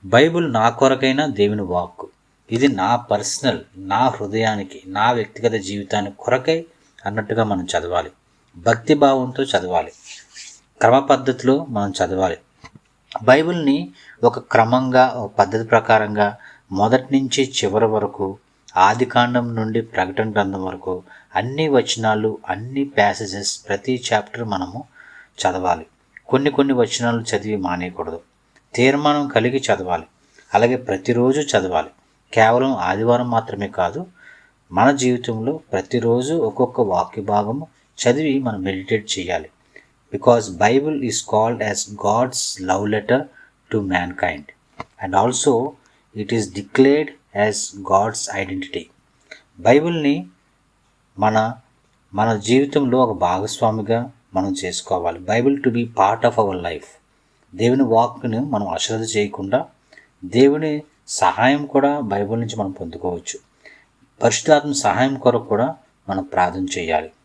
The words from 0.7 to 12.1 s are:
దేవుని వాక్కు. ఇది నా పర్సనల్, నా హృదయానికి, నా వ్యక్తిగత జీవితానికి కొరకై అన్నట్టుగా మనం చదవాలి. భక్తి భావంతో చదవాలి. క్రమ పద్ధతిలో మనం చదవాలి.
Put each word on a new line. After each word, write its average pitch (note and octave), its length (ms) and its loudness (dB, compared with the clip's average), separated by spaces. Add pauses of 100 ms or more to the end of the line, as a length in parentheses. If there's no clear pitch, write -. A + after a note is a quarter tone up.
దేవుని G#2 360 0
వాక్కు. F2 460 -4 (440)
ఇది B2 160 2
నా A#2+ 280 0
పర్సనల్, A2+ 640 -2 (180)
నా G2 300 0
హృదయానికి, G#2 800 -4
నా G#2 240 0
వ్యక్తిగత A2+ 400 -2
జీవితానికి G2+ 680 -6
కొరకై D#3+ 480 -2 (400)
అన్నట్టుగా A2 380 -2
మనం F#2+ 220 -2
చదవాలి. E2+ 460 -4 (460)
భక్తి A2+ 360 0
భావంతో C3+ 500 2
చదవాలి. F2+ 480 -2 (920)
క్రమ A#2+ 180 6
పద్ధతిలో C3 720 2
మనం G2+ 220 -4
చదవాలి. F#2 460 -2 (840)